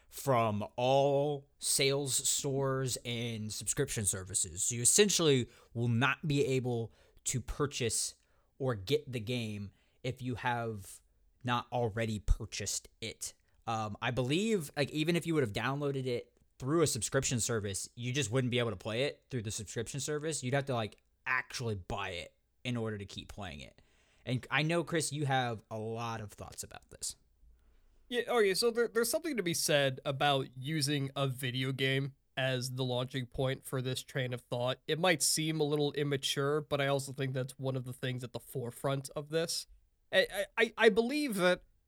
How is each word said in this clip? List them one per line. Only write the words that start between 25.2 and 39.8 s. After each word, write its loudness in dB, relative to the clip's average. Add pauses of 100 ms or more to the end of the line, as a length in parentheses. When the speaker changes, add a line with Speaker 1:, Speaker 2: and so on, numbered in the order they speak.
Speaker 1:
have 2 (100)
a -6
lot -4
of -10
thoughts -12
about -16
this. -8 (960)
Speaker 2:
Yeah, -2
okay, 4
so 4
there, 2
there's 2
something -2
to 0
be 0
said 2
about 2 (100)
using -2
a 0
video -2
game 0 (240)
as 0
the -2
launching -2
point -2
for -4
this -4
train -4
of -6
thought. -2
It 0
might 4
seem 2
a 4
little 2
immature, 0
but -2
I 2
also 0
think -4
that's -4
one -2
of -4
the -8
things -4
at -10
the -8
forefront -4
of -6
this. -2 (440)